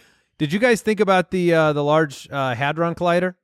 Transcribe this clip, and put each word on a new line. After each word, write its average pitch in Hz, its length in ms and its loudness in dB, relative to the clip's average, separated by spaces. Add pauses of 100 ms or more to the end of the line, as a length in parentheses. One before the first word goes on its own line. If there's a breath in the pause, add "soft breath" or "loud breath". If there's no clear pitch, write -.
(380 soft breath)
Did 147 160 -2
you 208 60 0
guys 240 220 2
think 214 180 -2
about 185 320 2
the, 175 220 2
uh, 156 200 2
the 147 100 -2
Large, 151 480 0
uh, 135 220 -4
Hadron 151 420 -2
Collider 175 480 -2